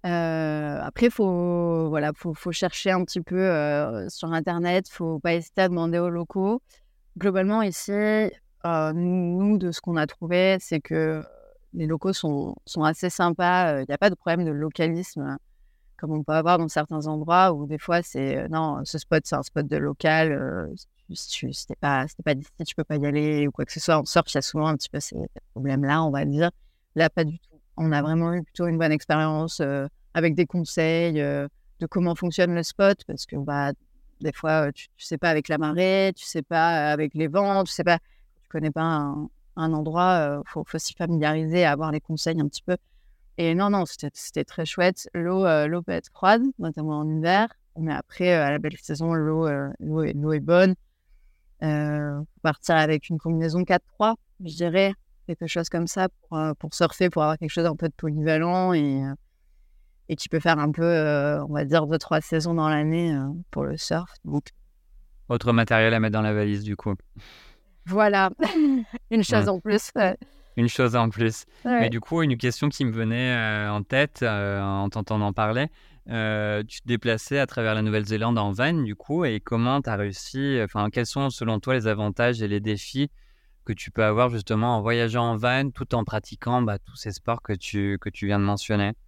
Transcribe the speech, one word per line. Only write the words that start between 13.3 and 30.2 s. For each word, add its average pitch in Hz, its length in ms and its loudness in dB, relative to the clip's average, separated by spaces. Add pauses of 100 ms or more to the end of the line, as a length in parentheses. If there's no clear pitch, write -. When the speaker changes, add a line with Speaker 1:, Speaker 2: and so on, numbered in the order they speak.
Speaker 1:
euh, 135 100 -2
il 135 80 -6
y - 20 -2
a 143 60 -4
pas 208 100 6
de 180 60 0
problème 175 280 -2
de 160 80 0
localisme, 160 680 -4
hein, 139 160 -6 (600)
comme 156 160 -6
on 156 100 -2
peut 156 100 -2
avoir 160 240 4
dans 160 100 0
certains 151 380 -4
endroits 165 480 4
où 147 140 -4
des 151 100 -6
fois, 175 240 0
c'est, 135 360 -4
euh, - 120 -4
non, 160 340 -2
ce - 140 -8
spot, 156 260 2
c'est - 120 -4
un 139 80 -4
spot 143 240 -4
de 147 100 -2
local, 156 540 2
euh, 131 340 -4 (480)
si - 160 -12
tu, 143 240 -8
si - 140 -12
t'es - 80 -10
pas, 139 320 -2
si - 80 -14
t'es - 80 -16
pas 151 100 0
d'ici, 139 160 -6 (160)
tu - 80 -12
peux 160 100 -4
pas 151 120 -4
y 143 100 -2
aller 147 420 0
ou 135 40 -2
quoi 139 140 -6
que - 60 -16
ce - 80 -10
soit. 156 200 2
En 143 60 -4
surf, - 240 2
il - 40 -8
y - 60 2
a - 20 -2
souvent 156 240 -2
un 156 120 2
petit - 120 -8
peu 147 100 -6
ces - 160 -10 (360)
problèmes-là, 139 520 0
on 156 60 0
va 139 160 -2
dire. 147 240 2 (460)
Là, 160 160 4
pas 165 120 0
du 156 140 -2
tout. - 120 -20 (280)
On 160 160 2
a 147 80 2
vraiment 165 320 0
eu 175 100 -2
plutôt - 240 -4
une 165 100 0
bonne 160 140 2
expérience, 156 680 0
euh, 139 260 -2 (260)
avec 160 220 2